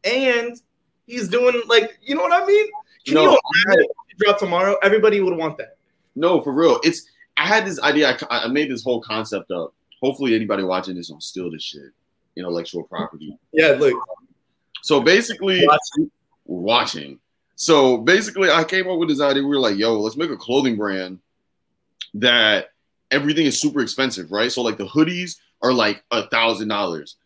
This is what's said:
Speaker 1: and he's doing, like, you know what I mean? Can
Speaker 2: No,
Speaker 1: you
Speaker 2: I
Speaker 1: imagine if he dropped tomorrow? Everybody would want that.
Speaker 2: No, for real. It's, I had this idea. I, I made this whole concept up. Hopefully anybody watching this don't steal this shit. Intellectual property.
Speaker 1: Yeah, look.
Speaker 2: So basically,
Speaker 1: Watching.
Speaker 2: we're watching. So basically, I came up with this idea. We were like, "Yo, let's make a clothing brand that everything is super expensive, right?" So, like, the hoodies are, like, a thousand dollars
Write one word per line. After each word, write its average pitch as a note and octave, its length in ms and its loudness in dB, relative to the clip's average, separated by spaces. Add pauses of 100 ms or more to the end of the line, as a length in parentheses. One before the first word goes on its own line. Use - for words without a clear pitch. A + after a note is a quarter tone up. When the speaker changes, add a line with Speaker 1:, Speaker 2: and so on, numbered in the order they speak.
Speaker 1:
and A#3+ 560 -2 (460)
he's A#3 220 -8
doing, A#3+ 380 2
like, - 360 2
you C#4 120 -4
know D#4+ 80 -2
what F4 200 2
I - 20 -6
mean? G#4 220 4 (400)
Can - 80 -2
Speaker 2:
No, D#4 80 6
Speaker 1:
you - 80 8
Speaker 2:
I C5 80 8 (300)
Speaker 1:
imagine - 200 6
if - 300 -16
he - 60 0
dropped G3+ 160 2
tomorrow? F#3+ 420 0
Everybody G3+ 400 4
would F3+ 120 0
want D#3+ 220 -4
that. - 220 -16 (360)
Speaker 2:
No, E3 280 2
for C#3 100 -6
real. D3 320 4
It's, E3 220 0 (320)
I D#3+ 80 0
had G#3 180 2
this F#3 160 -8
idea. C#3+ 380 2 (120)
I, A#2+ 140 -2
I A#2 40 -4
made C#3 220 -2
this A#2+ 140 -8
whole A#2+ 160 -2
concept G#2+ 500 -8
up. E2+ 220 -8 (300)
Hopefully C3 320 -2
anybody G#2 280 -2
watching F#2 320 -4
this E2+ 140 -12
don't D2+ 140 -18
steal F2+ 280 -10
this D#2 120 -14
shit. C#2+ 280 -16 (460)
Intellectual E2+ 460 -8
property. D#2 560 -12 (160)
Speaker 1:
Yeah, D#3 160 4
look. C#3 240 2 (880)
Speaker 2:
So C#3+ 180 2
basically, F#3+ 680 2
Speaker 1:
Watching. D3+ 440 0 (340)
Speaker 2:
we're F2 160 -10
watching. F2 580 -2 (380)
So C3+ 400 4
basically, F#3+ 540 0
I D#3+ 140 2
came F#3 220 -4
up F3+ 120 -4
with E3 100 -2
this D3 140 -2
idea. C#3 200 0
We C#3 60 -2
were C#3+ 100 0
like, G#2+ 200 0
"Yo, A2 200 0
let's A2 200 -4
make D#3+ 120 -4
a A2+ 60 -8
clothing B2+ 400 -2
brand F#2+ 440 -6 (920)
that G#2+ 540 2 (420)
everything D3 360 0
is B2+ 140 0
super C#3+ 200 -2
expensive, A#2 500 -4
right?" A2+ 220 -2
So, B2 100 -4
like, A2 160 -4
the G2 80 -8
hoodies E3+ 500 -2 (260)
are, B2 100 2
like, G#2+ 380 0
a A2 180 -4
thousand A2+ 400 -2
dollars F2+ 580 -6